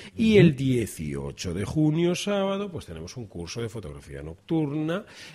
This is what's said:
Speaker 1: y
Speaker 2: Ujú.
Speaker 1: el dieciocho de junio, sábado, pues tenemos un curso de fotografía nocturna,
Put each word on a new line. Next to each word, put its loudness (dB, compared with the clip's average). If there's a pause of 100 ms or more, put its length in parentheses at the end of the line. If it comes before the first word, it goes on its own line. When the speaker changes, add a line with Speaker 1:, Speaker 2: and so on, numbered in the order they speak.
(160)
Speaker 1:
y 4
Speaker 2:
Ujú. 10
Speaker 1:
el 10
dieciocho -2
de -2
junio, 2
sábado, -2
pues -10
tenemos -12
un -10
curso -8
de -4
fotografía -12
nocturna, -2 (320)